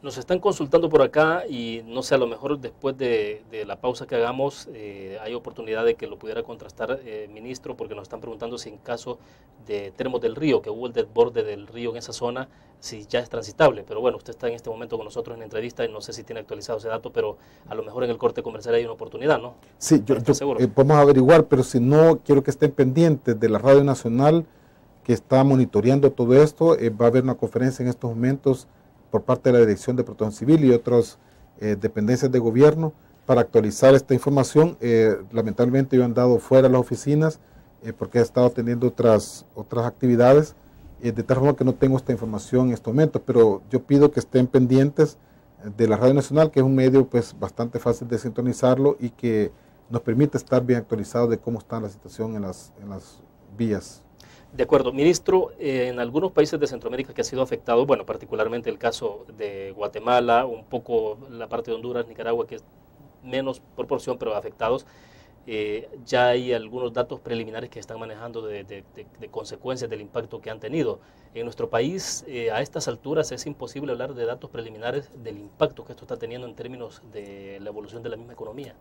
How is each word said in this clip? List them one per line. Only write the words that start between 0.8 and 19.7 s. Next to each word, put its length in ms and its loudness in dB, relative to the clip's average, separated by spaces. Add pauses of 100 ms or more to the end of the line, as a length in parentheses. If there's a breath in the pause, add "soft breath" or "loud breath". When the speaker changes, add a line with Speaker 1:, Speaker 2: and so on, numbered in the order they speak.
Speaker 1:
por 140 6
acá 460 2
y 360 -8
no 200 -8
sé, 100 0
a 40 -2
lo 100 0
mejor 320 -6
después 360 -8
de, 540 -4
de 160 -10
la 140 -12
pausa 260 -6
que 80 -10
hagamos, 580 -4
eh, 480 -14
hay 140 -10
oportunidad 500 -8
de 120 2
que 100 -12
lo 140 -16
pudiera 240 -10
contrastar, 600 -10
eh, 300 -14
ministro, 420 -14
porque 200 -12
nos 80 -16
están 160 -16
preguntando 380 -12
si 100 -14
en 100 -20
caso 400 -12 (480 soft breath)
de 300 -8
Termos 240 -4
del 160 -2
Río, 260 2
que 80 -10
hubo 160 -8
el 60 -8
desborde 500 0
del 240 -8
río 240 -8
en 60 -10
esa 160 -14
zona, 360 -8 (300 soft breath)
si 280 -16
ya 120 -4
es 100 -6
transitable. 580 0
Pero 140 -8
bueno, 180 -2
usted 120 -18
está 160 -10
en 80 -4
este 160 -14
momento 260 -10
con 80 -8
nosotros 320 -12
en 60 -16
entrevista 420 -8
y 60 -6
no 100 -14
sé 120 -16
si 100 -16
tiene 160 -14
actualizado 400 -10
ese 80 -10
dato, 260 -8
pero 240 -4 (320 soft breath)
a 60 -14
lo 80 -8
mejor 220 -8
en 60 -4
el 80 -6
corte 220 -2
comercial 360 -4
hay 80 0
una 80 -10
oportunidad, 480 -2
¿no? 140 -14 (240 soft breath)